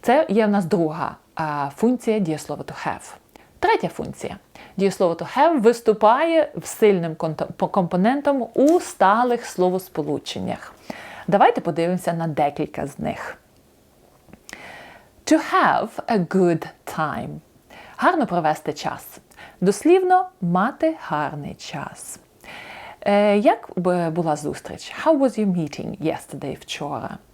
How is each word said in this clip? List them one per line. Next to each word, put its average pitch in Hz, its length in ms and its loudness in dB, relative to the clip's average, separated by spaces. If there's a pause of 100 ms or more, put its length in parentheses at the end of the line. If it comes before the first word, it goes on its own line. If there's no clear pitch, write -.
Це 285 280 4
є 214 180 2
в 208 40 2
нас 202 140 2
друга, 165 520 -2 (180)
а, 147 420 -4
функція 226 420 0
дієслова 156 440 -4
to - 260 -10
have. - 260 -10 (440)
Третя 403 300 0
функція. - 480 -10 (400)
Дієслово 185 380 2
to 165 240 -8
have 302 220 4
виступає 233 960 4
в 165 100 -10
сильним 175 480 2
конт-, 160 380 -4
по-, - 160 -2
компонентом 233 840 0
у 320 260 6
сталих 233 680 2
словосполученнях. - 1300 -4 (520)
Давайте 233 340 4
подивимося 170 520 -2
на 165 140 -2
декілька 151 600 -2
з 135 120 -12
них. - 400 -8 (1900)
To 320 160 4 (140)
have 262 340 2 (180)
a 196 200 2
good 175 400 2 (300)
time. 156 320 -6 (680)
Гарно 285 300 2
провести 156 460 0
час. - 480 -10 (400)
Дослівно, 370 680 4 (120)
мати 208 600 0
гарний 147 540 -6
час. - 680 -14 (800)
Е, 202 380 4
як 311 380 2
б 175 340 0
була 160 260 0
зустріч? - 580 -10 (100)
How 311 140 4
was 262 200 2
your 214 80 0
meeting 175 560 -4
yesterday, - 580 -6
вчора? - 580 -8 (160)